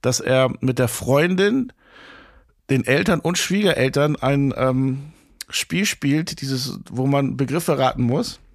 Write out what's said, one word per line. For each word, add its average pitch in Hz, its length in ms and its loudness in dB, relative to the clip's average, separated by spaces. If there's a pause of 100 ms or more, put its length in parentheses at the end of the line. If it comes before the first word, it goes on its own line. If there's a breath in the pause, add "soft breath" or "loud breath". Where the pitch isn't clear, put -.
dass 123 180 0
er 131 320 2 (100)
mit 127 180 0
der 123 80 4
Freundin, 185 840 0 (960 loud breath)
den 131 160 2
Eltern 160 340 2
und 170 180 -2
Schwiegereltern 151 760 0
ein, 139 400 0
ähm, 131 560 -2 (380 soft breath)
Spiel - 360 -2
spielt, 151 560 -2
dieses, 135 380 -4 (100)
wo 127 160 -2
man 139 320 0
Begriffe 139 400 0
raten 131 260 0
muss. 135 360 -2 (160)